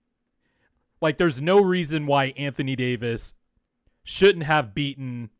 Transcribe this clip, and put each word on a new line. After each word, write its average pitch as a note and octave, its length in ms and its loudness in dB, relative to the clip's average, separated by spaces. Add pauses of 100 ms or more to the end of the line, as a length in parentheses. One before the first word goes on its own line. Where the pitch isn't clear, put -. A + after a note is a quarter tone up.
(1000)
like, D#3 180 0
there's D3+ 220 2
no F#3 200 4
reason E3 460 0
why C#3 200 2 (100)
Anthony C#3 380 -4
Davis A#2+ 600 -4 (720)
shouldn't F#3 400 2
have C3+ 300 0
beaten C3 640 -6